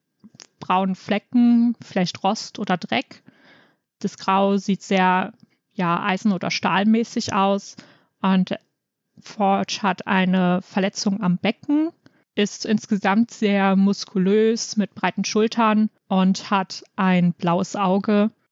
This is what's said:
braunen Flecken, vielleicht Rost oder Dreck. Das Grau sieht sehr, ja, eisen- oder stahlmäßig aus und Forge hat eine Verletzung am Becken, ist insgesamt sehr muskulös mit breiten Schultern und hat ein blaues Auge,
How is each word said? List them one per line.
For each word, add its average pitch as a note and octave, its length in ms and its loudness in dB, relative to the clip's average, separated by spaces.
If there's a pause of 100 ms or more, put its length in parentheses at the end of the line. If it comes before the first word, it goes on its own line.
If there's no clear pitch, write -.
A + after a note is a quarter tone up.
(600)
braunen F#3+ 340 0
Flecken, A#3+ 880 2
vielleicht - 420 -4
Rost - 340 -4
oder F#3+ 200 -2
Dreck. - 440 -6 (760)
Das - 180 -6
Grau G3 400 2
sieht F#3+ 260 -2
sehr, F#3 520 0 (400)
ja, F3 280 -2
eisen- G3 300 0
oder - 180 -4
stahlmäßig A3 840 0
aus G3 420 -2 (460)
und F#3+ 360 0 (640)
Forge G3 640 -2
hat F#3 240 -2
eine F#3 560 2
Verletzung G3 600 -4
am F3+ 140 2
Becken, D4+ 540 -2 (440)
ist - 320 -2
insgesamt G#3+ 640 0
sehr G3 460 0
muskulös G3+ 1000 0
mit G3 180 -2
breiten F#3+ 300 -4
Schultern A3 640 0 (200)
und F#3+ 420 0
hat F#3+ 340 -4 (120)
ein F3+ 360 2
blaues F3 440 -2
Auge, G3+ 540 2 (220)